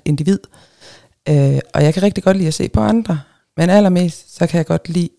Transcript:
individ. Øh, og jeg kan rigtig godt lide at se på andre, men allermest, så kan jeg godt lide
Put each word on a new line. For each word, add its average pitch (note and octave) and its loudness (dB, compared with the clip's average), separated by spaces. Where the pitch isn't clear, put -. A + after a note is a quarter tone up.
individ. D#3 0
Øh, C#3 2
og D3 2
jeg D3+ 2
kan F#3 -2
rigtig G3+ -2
godt F#3+ 2
lide F3 -2
at D#3 -2
se F3+ -6
på - -2
andre, G#3+ -2
men E3 2
allermest, F3+ 0
så E3+ -2
kan F3 -2
jeg D#3+ 0
godt E3 -4
lide E3+ -2